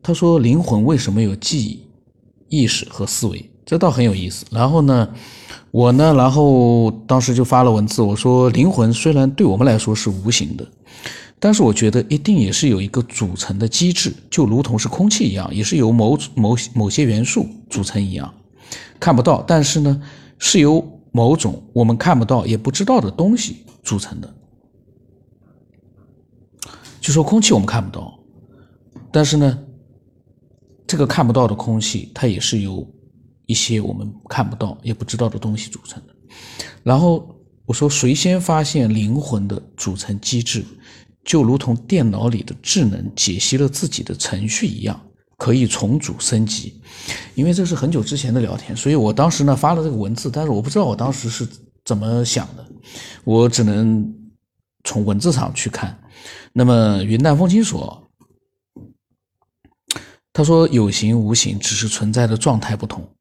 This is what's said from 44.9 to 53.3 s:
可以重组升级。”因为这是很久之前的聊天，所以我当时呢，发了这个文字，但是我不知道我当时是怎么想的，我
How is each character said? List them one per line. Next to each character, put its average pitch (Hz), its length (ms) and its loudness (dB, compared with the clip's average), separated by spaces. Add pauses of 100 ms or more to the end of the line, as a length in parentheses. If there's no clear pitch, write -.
可 120 180 2
以 127 100 4
重 107 320 -2
组 - 220 -6
升 110 260 0
级。” - 340 -10 (540)
因 131 100 -2
为 175 80 2
这 180 140 0
是 175 80 -2
很 135 180 -2
久 127 120 0
之 147 120 -6
前 139 160 -4
的 127 100 0
聊 98 140 -4
天， - 220 -10
所 143 140 0
以 156 40 4
我 107 160 2
当 143 180 2
时 151 140 0
呢， 139 120 4
发 147 180 2
了 165 100 0
这 160 60 -2
个 131 60 -4
文 107 180 -4
字， 127 160 -8
但 147 160 -4
是 147 60 -2
我 104 100 0
不 127 80 -6
知 170 80 -2
道 196 80 2
我 110 100 -2
当 123 160 -4
时 120 200 -6
是 117 160 -8 (360)
怎 110 140 -2
么 117 260 -2
想 113 320 -4
的， - 80 -20 (600)
我 113 260 4